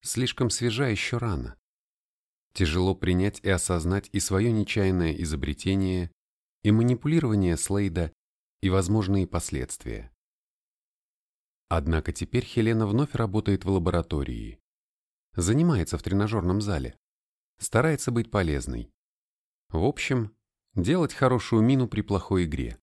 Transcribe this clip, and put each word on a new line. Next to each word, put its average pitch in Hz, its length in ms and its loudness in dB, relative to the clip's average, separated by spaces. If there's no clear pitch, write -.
Слишком 123 480 -2
свежа 120 380 -2
еще 117 320 -2
рана. 90 380 -6
Тяжело 90 420 2
принять 92 480 0
и 92 60 -2
осознать 90 600 0
и 101 80 -2
свое 101 320 0
нечаянное 95 640 0
изобретение, 87 960 -2
и 107 80 4
манипулирование 113 840 2
Слейда, 90 560 -2
и 95 80 2
возможные 95 560 2
последствия. 60 840 -8
Однако 80 420 0
теперь - 320 -4
Хелена 113 420 0
вновь 117 300 0
работает 104 480 0
в 92 60 2
лаборатории. 80 920 0
Занимается 104 600 2
в - 60 -6
тренажерном 101 580 0
зале. 80 360 -4
Старается 135 520 0
быть 117 180 -2
полезной. 67 640 -2
В 82 160 0
общем, 120 500 -2
делать 135 380 0
хорошую 120 480 2
мину 127 260 4
при 104 140 -4
плохой 95 420 0
игре. 71 400 -4